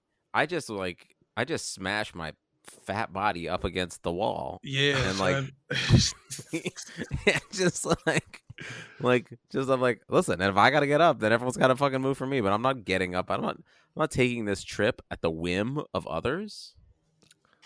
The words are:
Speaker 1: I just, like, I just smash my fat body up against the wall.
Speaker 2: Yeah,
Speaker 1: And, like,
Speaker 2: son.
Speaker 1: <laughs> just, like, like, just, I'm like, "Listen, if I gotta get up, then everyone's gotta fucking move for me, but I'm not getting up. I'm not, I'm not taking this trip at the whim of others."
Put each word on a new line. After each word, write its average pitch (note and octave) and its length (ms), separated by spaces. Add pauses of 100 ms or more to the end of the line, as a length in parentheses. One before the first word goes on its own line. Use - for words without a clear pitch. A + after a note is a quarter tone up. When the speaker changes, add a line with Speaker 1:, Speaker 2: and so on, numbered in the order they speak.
(340)
Speaker 1:
I C3 120
just, D#3 240
like, F#2+ 460 (200)
I A2+ 100
just D3 280
smash G2+ 400
my D#2+ 200 (520)
fat G2 260
body F2+ 380
up F2+ 140
against F2+ 400
the F2 80
wall. F2+ 520
Speaker 2:
Yeah, C#3 340 (120)
Speaker 1:
And, F#2+ 100
like, F#2+ 160 (600)
Speaker 2:
son. - 160 (400)
Speaker 1:
<laughs> E3 80 (880)
just, F3+ 340 (200)
like, - 380 (560)
like, B2 400 (120)
just, C3+ 180
I'm C3 120
like, B2 280
"Listen, B2 320
if G2 160
I A2 120
gotta C#3+ 180
get D3 140
up, D#3 180
then G#2+ 120
everyone's B2 260
gotta B2+ 180
fucking C3 260
move C3+ 160
for C3+ 100
me, C3+ 140
but G2 100
I'm G#2+ 100
not B2+ 240
getting F#2 300
up. F2+ 160
I'm G2 100
not, - 140
I'm - 80 (320)
not D#3 160
taking B2 340
this G2+ 180
trip - 460
at - 120
the E2+ 100
whim F#2 500 (120)
of F#2+ 140
others." D3 680 (920)